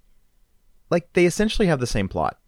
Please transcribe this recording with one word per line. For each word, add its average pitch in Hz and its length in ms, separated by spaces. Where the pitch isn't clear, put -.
Like, - 220
they 175 120
essentially 208 420
have 151 120
the 123 80
same 101 200
plot. 78 300